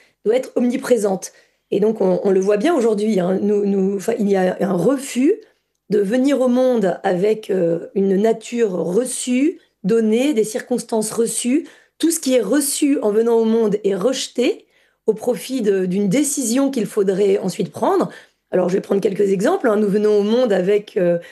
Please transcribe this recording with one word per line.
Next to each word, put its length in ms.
doit 120
être 180
omniprésente. 800
Et 80
donc, 200
on, 220
on 80
le 80
voit 200
bien 180
aujourd'hui, 420
hein, 240
nous, 240
nous, 300
enfin, 240
il 100
y 60
a 240
un 140
refus 600
de 80
venir 420
au 60
monde 560
avec, 480
euh, 460
une 200
nature 540
reçue, 880
donnée, 500
des 120
circonstances 680
reçues. 560
Tout 140
ce 80
qui 140
est 60
reçu 600
en 100
venant 240
au 100
monde 380
est 140
rejeté 680
au 60
profit 480
de, 260
d'une 220
décision 640
qu'il 160
faudrait 520
ensuite 340
prendre. 380
Alors, 160
je 60
vais 60
prendre 200
quelques 320
exemples, 360
hein. 60
Nous 140
venons 320
au 20
monde 300
avec, 440
euh, 220